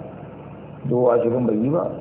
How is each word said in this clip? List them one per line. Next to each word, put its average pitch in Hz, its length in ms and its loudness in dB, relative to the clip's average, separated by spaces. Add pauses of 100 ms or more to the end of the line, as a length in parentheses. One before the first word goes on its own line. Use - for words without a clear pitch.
(880)
dubu 120 220 6
ashirin 117 340 2
bai 110 120 2
yi 120 120 2
ba. 165 160 0 (160)